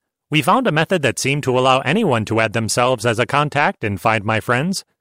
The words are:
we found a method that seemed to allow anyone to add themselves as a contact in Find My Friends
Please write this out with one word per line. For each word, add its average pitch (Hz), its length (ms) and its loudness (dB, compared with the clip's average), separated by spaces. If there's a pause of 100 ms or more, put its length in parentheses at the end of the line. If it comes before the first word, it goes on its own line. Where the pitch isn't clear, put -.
(300)
we 151 100 2
found 214 260 2
a 180 60 0
method 160 300 0
that 127 160 0
seemed 139 240 -2
to 123 160 0
allow 131 220 4
anyone 127 440 0
to 110 160 0
add 110 140 0
themselves 117 500 0
as 113 140 0
a 117 80 0
contact 147 580 0
in 101 140 -4
Find 110 260 0
My 110 160 -2
Friends 139 440 -4 (160)